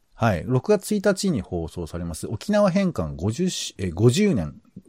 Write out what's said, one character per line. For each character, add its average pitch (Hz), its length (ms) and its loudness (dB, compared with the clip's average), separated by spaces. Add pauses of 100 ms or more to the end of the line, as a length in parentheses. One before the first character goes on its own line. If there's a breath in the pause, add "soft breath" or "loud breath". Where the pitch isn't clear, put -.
(180)
は 113 180 2
い、 78 100 -4
六 127 240 0
月 208 260 2
一 202 100 -4
日 196 260 2
に 131 100 -2
放 85 260 -4
送 82 200 -8
さ 85 100 -10
れ 85 80 -6
ま 85 100 -6
す - 120 -10
沖 110 260 -4
縄 104 180 4
返 185 220 0
還 73 240 -4
五 92 140 0
十 175 180 -2
し-、 - 280 -8
え 101 100 -4
ー、 82 60 -4
五 107 160 6
十 190 240 4
年、 78 280 -4 (280)